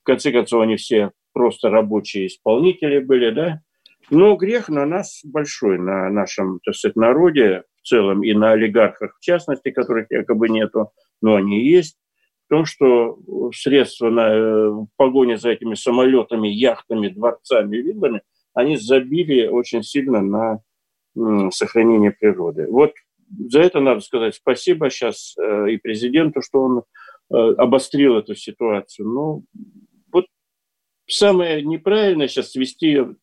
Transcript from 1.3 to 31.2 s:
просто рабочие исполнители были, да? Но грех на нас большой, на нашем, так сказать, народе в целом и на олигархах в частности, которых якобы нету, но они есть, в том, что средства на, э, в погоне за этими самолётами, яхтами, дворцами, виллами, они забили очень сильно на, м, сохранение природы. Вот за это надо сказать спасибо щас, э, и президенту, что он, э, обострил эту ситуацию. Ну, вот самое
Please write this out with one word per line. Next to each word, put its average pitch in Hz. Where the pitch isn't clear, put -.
просто -
рабочие 104
исполнители 143
были, 127
да? 156
Но 190
грех 208
на 143
нас 180
большой, 135
на 95
нашем, 95
так 98
сказать, -
народе 123
в -
целом 101
и 110
на 107
олигархах 110
в -
частности, 165
которых 120
якобы 117
нету, 110
но 110
они 101
есть, 165
в -
том, 156
что 120
средства 123
на, 113
э, 110
в 107
погоне 127
за 113
этими 110
самолётами, 123
яхтами, 107
дворцами, 107
виллами, 147
они 139
забили 131
очень 120
сильно 135
на, 107
м, 104
сохранение 110
природы. 87
Вот 147
за 139
это 175
надо 123
сказать 113
спасибо 151
щас, -
э, 104
и 107
президенту, 123
что 135
он, 127
э, 117
обострил 131
эту 104
ситуацию. 104
Ну, 143
вот 359
самое 175